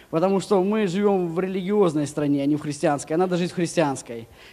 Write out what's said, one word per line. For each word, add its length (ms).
Потому 300
что 240
мы 220
живем 440
в 100
религиозной 680
стране, 380
а 20
не 100
в 60
христианской. 540
А 20
надо 180
жить 160
в 40
христианской. 720